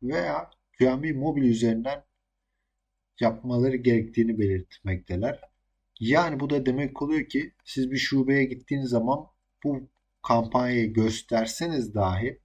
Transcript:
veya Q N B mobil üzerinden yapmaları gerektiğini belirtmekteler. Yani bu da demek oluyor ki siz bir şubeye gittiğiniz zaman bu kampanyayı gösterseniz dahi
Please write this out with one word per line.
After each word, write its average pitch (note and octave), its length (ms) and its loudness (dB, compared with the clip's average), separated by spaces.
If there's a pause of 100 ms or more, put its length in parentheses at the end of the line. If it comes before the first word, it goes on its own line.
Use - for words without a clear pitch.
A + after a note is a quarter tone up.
veya D#3+ 480 -4 (280)
Q B2+ 200 4
N C#3+ 40 -6
B D#3 100 -2
mobil C#3+ 300 0
üzerinden A#2 600 2 (1160)
yapmaları B2 560 0
gerektiğini A2+ 600 2
belirtmekteler. F#2+ 1040 -2 (600)
Yani C#3+ 400 2
bu C#3 100 -2
da C#3 160 0
demek C3 360 -2
oluyor D3 260 -2
ki D3+ 240 -4 (120)
siz C3 260 -4
bir C3+ 60 -4
şubeye C3+ 480 2
gittiğiniz B2+ 440 -4
zaman A#2+ 380 -2 (380)
bu C#3 300 -4 (280)
kampanyayı A#2 680 2
gösterseniz A2+ 1000 -2
dahi G2+ 500 -2